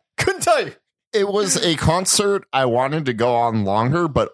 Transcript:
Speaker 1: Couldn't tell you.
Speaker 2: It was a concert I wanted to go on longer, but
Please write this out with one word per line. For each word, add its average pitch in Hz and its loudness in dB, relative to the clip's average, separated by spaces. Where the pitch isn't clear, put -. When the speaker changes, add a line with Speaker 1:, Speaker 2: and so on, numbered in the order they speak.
Speaker 1:
Couldn't 381 -2
tell 302 2
you. 123 -12
Speaker 2:
It 202 0
was 190 0
a 170 2
concert 190 0
I 131 2
wanted 135 -2
to 123 -2
go 120 2
on 117 0
longer, 123 0
but 123 -2